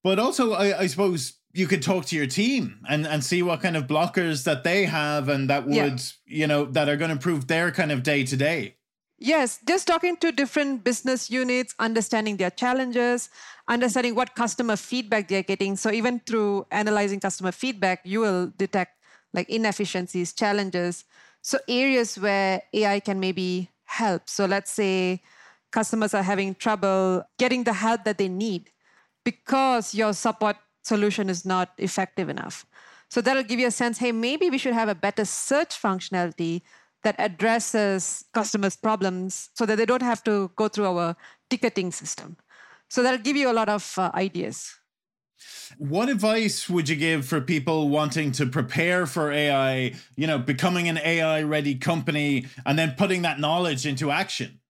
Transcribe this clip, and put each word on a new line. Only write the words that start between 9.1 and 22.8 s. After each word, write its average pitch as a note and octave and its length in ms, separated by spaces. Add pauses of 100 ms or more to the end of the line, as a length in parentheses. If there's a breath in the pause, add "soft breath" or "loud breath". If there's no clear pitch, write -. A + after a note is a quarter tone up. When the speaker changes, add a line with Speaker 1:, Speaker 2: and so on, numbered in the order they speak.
Speaker 2:
Yes, C#4 480
just F#4 200
talking F4 300
to E4 140
different C#4 520
business B3 480
units, B3 480
understanding A3 580
their F#3 140
challenges, B3 800 (360 loud breath)
understanding A#3+ 460
what B3 220
customer A#3 400
feedback G#3+ 520
they're F#3+ 140
getting. G3 340
So A3 160
even A#3 280
through G#3 500
analyzing G3+ 500
customer F#3 320
feedback, G3 520
you G3 160
will F#3+ 360
detect, F#3+ 380 (400 soft breath)
like, - 160
inefficiencies, F#3 840
challenges. F#3+ 680 (380 soft breath)
So - 160 (100)
areas B3 520
where G3 420 (120)
A G#3+ 120